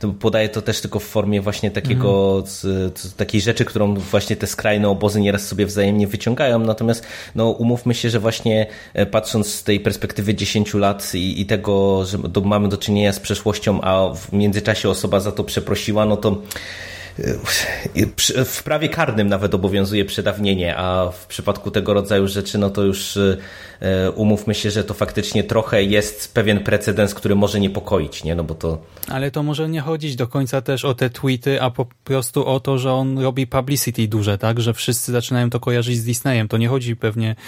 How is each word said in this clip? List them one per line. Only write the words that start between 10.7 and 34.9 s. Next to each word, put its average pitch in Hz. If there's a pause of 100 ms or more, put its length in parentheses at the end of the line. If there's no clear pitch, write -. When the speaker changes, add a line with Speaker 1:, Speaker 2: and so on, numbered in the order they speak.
Speaker 1:
lat 98
i, 95
i 101
tego, 98
że 92
do, 92
mamy 104
do 98
czynienia 104
z -
przeszłością, 101
a 95
w -
międzyczasie 104
osoba 98
za 101
to 101
przeprosiła, 107
no 107
to, 104 (760)
e, - (100)
przy-, -
w -
prawie 151
karnym 113
nawet 101
obowiązuje 98
przedawnienie, 98
a 92
w -
przypadku -
tego 101
rodzaju 98
rzeczy, 98
no 101
to 101
już, 98 (640)
e, 95
umówmy 107
się, 104
że 101
to 101
faktycznie 104
trochę 107
jest 104
pewien 104
precedens, 101
który 101
może 101
niepokoić, 98
nie? 80
No 85
bo 78
to 82 (300)
Speaker 2:
Ale 139
to 151
może 151
nie 160
chodzić 151
do 123
końca 135
też 131
o 139
te 127
tweety, 131
a 127
po 120 (180)
prostu 135
o 131
to, 135
że 131
on 135
robi 131
publicity 127
duże, 104
tak? 113
Że 113
wszyscy -